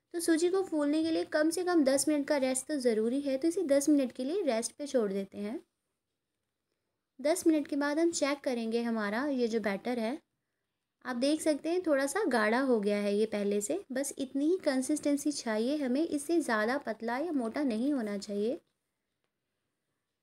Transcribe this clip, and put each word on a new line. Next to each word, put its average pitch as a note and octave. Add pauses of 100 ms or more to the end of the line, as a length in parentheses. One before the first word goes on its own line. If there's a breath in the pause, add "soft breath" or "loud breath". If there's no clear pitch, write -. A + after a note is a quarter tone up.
(140)
तो E4+
सूजी E4+
को F#4+
फूलने D#4
के E4
लिए E4+
कम D#4
से F4+
कम F4
दस C4+
मिनट D4
का D4+
रेस्ट C4
तो D#4
ज़रूरी A#3+
है, C4+
तो E4
इसे E4+
दस C#4+
मिनट C#4
के B3+
लिए E4+
रेस्ट A#3
पे D4
छोड़ A3
देते G3
हैं। G#3+ (1600)
दस D#4+
मिनट D#4
के D4+
बाद C#4+
हम E4+
चेक C#4+
करेंगे A#3
हमारा A3+
ये B3+
जो A3+
बैटर G#3+
है। A#3 (840)
आप B3+
देख C#4+
सकते D#4
हैं F4+
थोड़ा C#4+
सा G4
गाढ़ा A#3
हो B3+
गया G3+
है G3+
ये G#3+
पहले G#3
से। D#4+
बस C4
इतनी C#4
ही F4+
कंसिस्टेंसी C#4+
चाहिए A#3
हमें, C#4+
इससे D#4+
ज़्यादा A#3
पतला A#3
या E4+
मोटा C4
नहीं B3+
होना G#3
चाहिए। G#3 (1600)